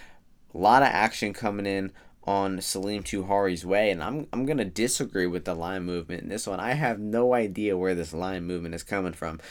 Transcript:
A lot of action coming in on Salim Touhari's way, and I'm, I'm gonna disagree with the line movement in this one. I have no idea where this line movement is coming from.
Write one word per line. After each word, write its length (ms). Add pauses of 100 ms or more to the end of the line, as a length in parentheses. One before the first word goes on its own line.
(540)
A 40
lot 240
of 80
action 440
coming 320
in 260 (320)
on 380
Salim 400
Touhari's 640
way, 240
and 140
I'm, 280
I'm 140
gonna 200
disagree 600
with 200
the 100
line 280
movement 380
in 80
this 160
one. 140
I 140
have 260
no 340
idea 440
where 180
this 180
line 300
movement 320
is 80
coming 300
from. 260 (120)